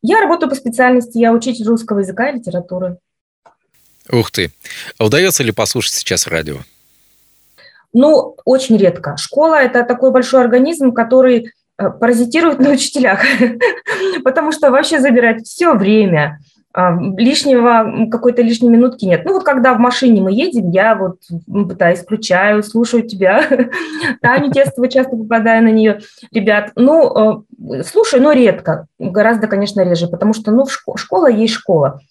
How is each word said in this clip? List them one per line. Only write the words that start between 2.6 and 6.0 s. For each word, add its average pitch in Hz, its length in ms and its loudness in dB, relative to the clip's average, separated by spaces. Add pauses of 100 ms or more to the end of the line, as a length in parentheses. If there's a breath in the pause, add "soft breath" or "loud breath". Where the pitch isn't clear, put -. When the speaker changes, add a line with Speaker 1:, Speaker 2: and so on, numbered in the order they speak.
Speaker 2:
Ух 117 200 0
ты! 87 200 -6 (460 loud breath)
А 113 80 0
удаётся 170 380 0
ли 113 80 -2
послушать - 420 -4
сейчас - 320 -4